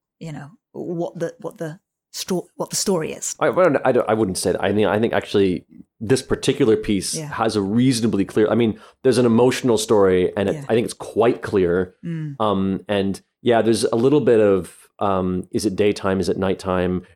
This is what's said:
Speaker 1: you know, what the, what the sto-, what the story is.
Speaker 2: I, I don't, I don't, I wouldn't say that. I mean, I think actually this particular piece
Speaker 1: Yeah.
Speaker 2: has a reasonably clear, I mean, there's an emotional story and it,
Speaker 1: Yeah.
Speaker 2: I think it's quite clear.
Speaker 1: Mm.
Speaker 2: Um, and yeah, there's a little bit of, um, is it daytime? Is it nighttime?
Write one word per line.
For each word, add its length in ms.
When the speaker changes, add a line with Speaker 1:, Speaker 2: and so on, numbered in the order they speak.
Speaker 1:
you 120
know, 200
what 480
the, 200
what 180
the 220
sto-, 440
what 140
the 60
story 360
is. 280
Speaker 2:
I, 80
I 40
don't, 340
I 60
don't, 180
I 40
wouldn't 240
say 160
that. 100
I 80
mean, 160
I 120
think 140
actually 520
this 220
particular 560
piece 380
Speaker 1:
Yeah. 120
Speaker 2:
has 280
a 60
reasonably 640
clear, 240
I 60
mean, 240
there's 140
an 80
emotional 520
story 600
and 120
it, 60
Speaker 1:
Yeah. 140
Speaker 2:
I 40
think 120
it's 80
quite 480
clear. 540
Speaker 1:
Mm. 340
Speaker 2:
Um, 480
and 340
yeah, 200
there's 240
a 100
little 260
bit 180
of, 500
um, 520
is 140
it 100
daytime? 440
Is 100
it 80
nighttime? 680